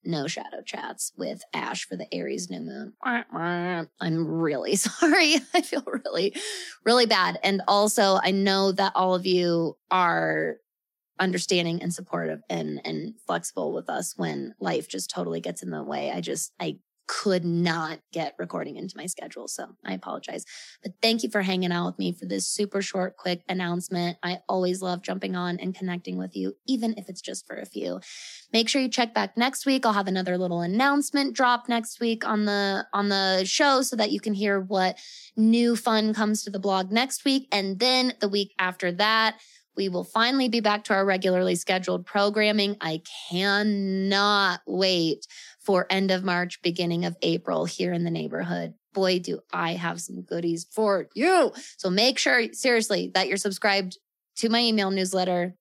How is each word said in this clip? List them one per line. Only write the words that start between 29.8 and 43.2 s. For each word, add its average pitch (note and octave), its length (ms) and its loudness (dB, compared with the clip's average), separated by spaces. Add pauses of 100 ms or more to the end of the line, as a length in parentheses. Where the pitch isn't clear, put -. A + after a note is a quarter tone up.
I'll G#3+ 60 4
have G3 140 2
another F#3 300 0
little F3 240 0
announcement C#4 720 2
drop A#3+ 340 2
next A#3 320 -2
week A3+ 280 0
on G#3+ 180 2
the, G3+ 480 0
on G3+ 160 0
the F#3+ 340 2
show C#4 380 4
so C4 140 -2
that G#3+ 160 0
you G#3 80 -2
can G#3 160 -2
hear G3+ 240 2
what F#3+ 400 0 (360)
new A#3 400 6
fun A3 380 2
comes G#3+ 300 0
to G3+ 80 -10
the G3 80 -4
blog F#3+ 320 0
next B3 340 0
week. C4+ 260 2
And G3 280 0
then B3+ 400 2
the G#3 100 0
week G3+ 300 -2
after F#3 320 -2
that, A3 480 2 (380)
we G3 120 0
will F3+ 140 -2
finally B3 460 2
be A#3 100 2
back G#3 260 2
to A3 100 2
our G3 100 4
regularly F#3 480 2
scheduled F3+ 500 -2
programming. G#3 800 2
I D#3+ 220 -4 (260)